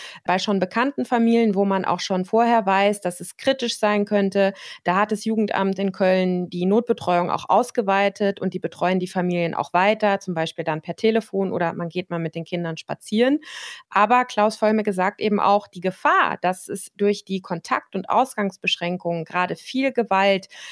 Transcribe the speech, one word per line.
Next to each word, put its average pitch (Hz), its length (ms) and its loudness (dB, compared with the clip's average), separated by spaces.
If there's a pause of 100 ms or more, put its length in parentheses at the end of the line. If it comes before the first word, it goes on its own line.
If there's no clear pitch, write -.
(260)
Bei 185 140 2
schon 196 200 0
bekannten 240 440 -2
Familien, 233 500 4
wo 196 120 2
man 196 180 0
auch 175 160 -2
schon 185 240 -2
vorher 226 420 2
weiß, 202 360 2
dass 180 180 -4
es - 160 -14
kritisch 262 420 -2
sein 208 280 2
könnte, 196 480 2 (320)
da 180 100 2
hat 208 160 2
das 208 140 -4
Jugendamt 202 540 0
in 196 120 0
Köln 185 580 2
die 175 160 -4
Notbetreuung 190 640 2
auch - 200 -4
ausgeweitet 202 880 2
und 190 140 -4
die 175 60 -6
betreuen 180 400 -2
die 180 80 -4
Familien 175 460 -2
auch - 200 -4
weiter, 202 480 2
zum 180 120 -6
Beispiel 160 300 -4
dann 160 160 -4
per - 160 -8
Telefon 214 560 0
oder 170 220 -2
man 170 160 -6
geht 180 200 -8
mal 170 80 -4
mit 165 180 -6
den 165 100 -8
Kindern 170 320 -6
spazieren. - 240 -10 (880)
Aber 233 360 2
Klaus 214 320 0
Vollmecke 214 360 0
sagt 185 280 -2
eben 208 180 0
auch, 202 260 2
die - 160 -16
Gefahr, 285 580 2
dass 185 300 -2
es - 260 -10
durch 202 300 0
die 190 160 -6
Kontakt- 190 540 -6
und - 160 -4
Ausgangsbeschränkungen 180 1120 -2
gerade 175 300 -2
viel 262 360 -4
Gewalt 196 580 0 (220)